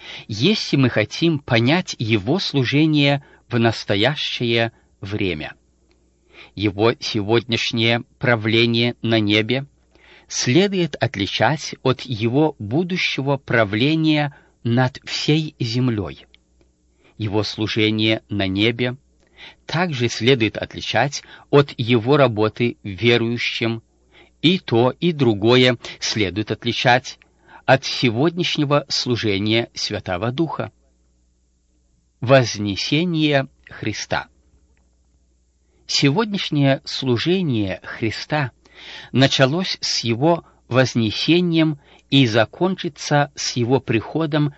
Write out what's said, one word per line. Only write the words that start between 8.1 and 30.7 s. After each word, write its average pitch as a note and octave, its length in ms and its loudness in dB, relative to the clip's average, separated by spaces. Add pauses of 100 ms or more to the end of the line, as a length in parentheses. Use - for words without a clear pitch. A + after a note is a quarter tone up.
правление A#2 840 2
на A2+ 180 2
небе A2 460 0 (600)
следует F3 680 0
отличать - 880 -2
от B2+ 180 0
его B2+ 580 0
будущего C#3+ 800 -2
правления C#3+ 1000 0 (280)
над B2 420 0
всей D3+ 540 -2
землей. A2+ 680 -4 (920)
Его G#2+ 260 -2
служение A2 840 0
на G2 180 -2
небе A#2+ 500 0 (680)
также D3 420 -2
следует A2+ 500 2
отличать - 680 -4 (260)
от C#3+ 280 4
его A#2+ 400 2
работы A#2 640 2
верующим. A#2 1000 -2 (600)
И F#3 180 4
то, B2 400 2
и E3+ 120 0
другое B2 680 4 (220)
следует G2+ 520 -4
отличать A#2+ 680 0 (460)
от B2+ 200 4
сегодняшнего C#3+ 1040 0
служения A2 840 -2
Святого G2+ 580 -4
Духа. C3+ 400 -6 (1500)